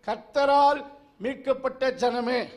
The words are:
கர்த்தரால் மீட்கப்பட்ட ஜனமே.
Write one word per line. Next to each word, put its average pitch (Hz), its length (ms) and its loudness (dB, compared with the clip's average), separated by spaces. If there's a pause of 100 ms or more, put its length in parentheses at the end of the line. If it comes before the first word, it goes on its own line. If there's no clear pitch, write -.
கர்த்தரால் 285 760 2 (340)
மீட்கப்பட்ட 262 720 -4
ஜனமே. 240 680 -2